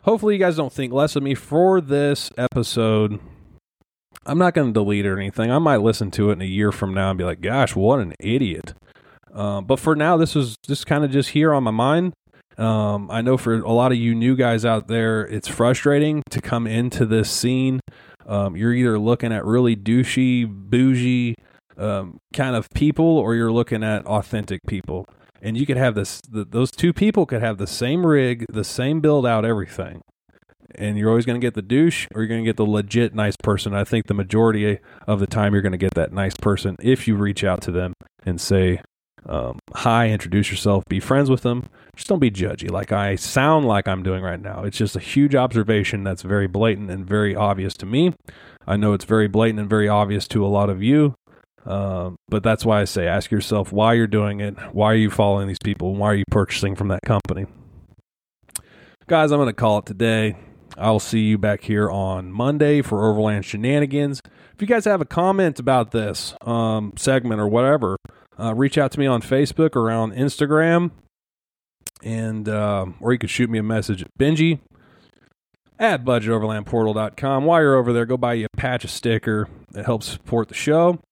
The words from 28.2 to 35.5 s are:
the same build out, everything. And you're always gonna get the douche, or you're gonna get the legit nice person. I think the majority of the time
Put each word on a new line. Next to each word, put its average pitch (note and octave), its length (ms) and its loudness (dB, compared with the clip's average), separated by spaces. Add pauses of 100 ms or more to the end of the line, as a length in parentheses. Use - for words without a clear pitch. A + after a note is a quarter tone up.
the G#2+ 140 -4
same C#3+ 380 -2
build D3 220 4
out, A2+ 220 2
everything. F#2+ 560 -6 (720)
And G#2 240 -4
you're G#2+ 120 2
always A#2 180 4
gonna A#2+ 100 -2
get A#2+ 160 -2
the G#2+ 80 -6
douche, C3+ 540 2
or A2 60 -4
you're A2 60 -2
gonna A2+ 140 -2
get A2+ 160 0
the A2 80 2
legit G#2+ 480 0
nice G#2+ 300 0
person. G2+ 320 0
I G2+ 80 0
think A2+ 240 0
the G#2 80 0
majority G#2 640 2 (260)
of G#2 140 0
the G2 80 0
time G2+ 260 2